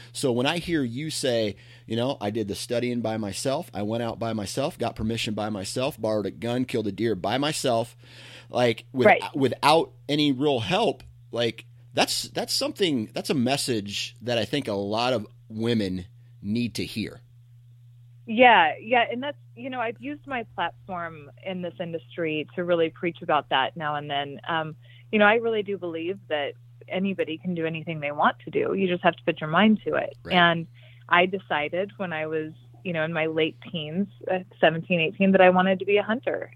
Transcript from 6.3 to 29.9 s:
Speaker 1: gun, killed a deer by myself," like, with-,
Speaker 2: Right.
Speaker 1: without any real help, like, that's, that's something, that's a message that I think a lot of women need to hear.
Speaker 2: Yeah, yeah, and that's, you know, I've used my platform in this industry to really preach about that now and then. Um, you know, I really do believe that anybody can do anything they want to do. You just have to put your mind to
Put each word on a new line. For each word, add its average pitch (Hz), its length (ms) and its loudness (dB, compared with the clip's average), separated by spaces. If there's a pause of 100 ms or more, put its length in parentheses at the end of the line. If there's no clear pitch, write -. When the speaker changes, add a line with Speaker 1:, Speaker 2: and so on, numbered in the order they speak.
Speaker 1:
gun, 120 340 -4
killed 110 220 -2
a 98 60 -2
deer 107 220 0
by 95 220 -2
myself," 135 580 0 (540)
like, 120 440 0
with-, 131 140 6
Speaker 2:
Right. - 160 6 (120)
Speaker 1:
without 143 560 4 (160)
any 147 240 2
real 131 300 0
help, 175 420 0 (280)
like, 117 340 -2 (280)
that's, - 360 0
that's - 240 -6
something, 147 600 0
that's - 160 -4
a 185 60 0
message 117 840 -2
that 117 160 -2
I 107 80 0
think 139 240 -4
a 104 40 -2
lot 107 400 0
of 107 140 -2 (220)
women 107 560 -2 (360)
need 110 340 -4
to 92 100 -4
hear. - 340 -8 (1080)
Speaker 2:
Yeah, 214 540 6
yeah, 233 320 0
and 247 120 -6
that's, 285 140 -8 (180)
you 247 140 -12
know, 254 120 -8
I've 226 180 -6
used 294 280 -12
my 254 160 -6 (120)
platform 170 760 -8 (120)
in 185 180 -8
this 170 180 -8
industry 165 760 -6
to 180 80 -2
really 170 260 2
preach 170 340 -6
about 156 260 0
that 131 260 0
now 151 200 -4
and 147 140 -6
then. 143 380 -6
Um, 156 280 -2 (360)
you 220 60 2
know, 208 80 6
I 214 100 6
really 226 280 -2
do 196 140 -6
believe 170 500 -6
that 147 260 -4 (340)
anybody 175 520 -4
can 180 160 -6
do 160 100 -2
anything 160 340 -6
they 143 120 -4
want 170 340 2
to - 60 -12
do. 151 240 0
You 196 120 0
just 180 160 -2
have 170 120 4
to - 80 -20
put 160 180 -2
your 156 80 -6
mind 208 360 4
to 151 100 0